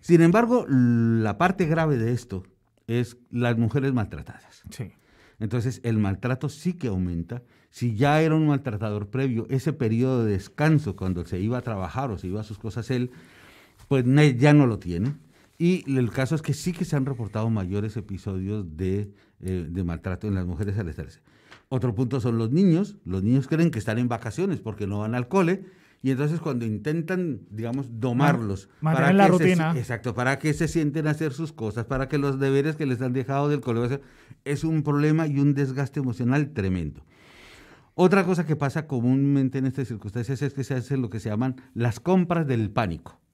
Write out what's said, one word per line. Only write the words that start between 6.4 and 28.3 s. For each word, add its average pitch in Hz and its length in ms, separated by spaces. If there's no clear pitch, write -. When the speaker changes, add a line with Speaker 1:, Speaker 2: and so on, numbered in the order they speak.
Speaker 1:
sí - 260
que 135 140
aumenta. 92 540
Si 120 260
ya 143 260
era 156 120
un 156 120
maltratador 107 600
previo, 127 420
ese 135 220
periodo 120 520
de 104 80
descanso 147 640
cuando 90 280
se 90 160
iba 117 180
a 120 40
trabajar 110 480
o 92 80
se 92 100
iba 101 120
a 104 40
sus 104 140
cosas 113 320
él, 123 200
pues 131 180
ne-, 143 300
ya 147 160
no 147 140
lo 110 120
tiene. 90 360
Y 165 380
el 123 140
caso 135 240
es 156 80
que 143 120
sí - 180
que 180 120
se 151 120
han 135 100
reportado 113 440
mayores 101 460
episodios 95 800
de, 95 360
eh, 90 280
de 90 160
maltrato 90 420
en 104 80
las 92 120
mujeres 98 320
al 92 100
estarse. 73 320
Otro 123 260
punto 123 260
son 117 160
los 113 140
niños. 185 540
Los 92 180
niños 127 240
creen 165 240
que 110 80
están 110 200
en 123 100
vacaciones 127 520
porque 104 260
no 104 140
van 110 140
al 123 140
cole. 190 360
Y 131 80
entonces 147 300
cuando 123 260
intentan, 156 840
digamos, 117 520
domarlos 120 680